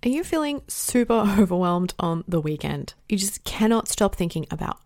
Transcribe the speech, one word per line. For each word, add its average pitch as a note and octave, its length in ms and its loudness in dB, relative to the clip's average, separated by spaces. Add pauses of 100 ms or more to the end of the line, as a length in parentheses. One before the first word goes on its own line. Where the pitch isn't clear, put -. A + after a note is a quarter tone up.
are A#3+ 40 0
you C#4 160 0
feeling D4 420 -2
super - 460 0
<laughs> G#3 260 2
overwhelmed F3+ 640 2
on E3 260 -2
the E3+ 140 0
weekend? D3 540 -4 (140)
You G#3 80 0
just G3 280 -4
cannot A3 440 2
stop - 280 2
thinking E3 340 -2
about - 340 -6